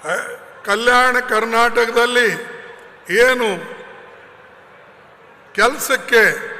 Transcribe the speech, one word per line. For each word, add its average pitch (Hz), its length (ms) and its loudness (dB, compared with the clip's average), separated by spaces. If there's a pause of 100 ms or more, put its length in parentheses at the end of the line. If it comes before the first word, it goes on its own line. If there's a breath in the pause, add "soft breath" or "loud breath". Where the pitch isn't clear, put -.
ಆ, 170 80 -2 (480)
ಕಲ್ಯಾಣ 247 560 2
ಕರ್ನಾಟಕದಲ್ಲಿ 233 1400 0 (540)
ಏನು 220 640 0 (1800)
ಕೆಲಸಕ್ಕೆ 226 1040 0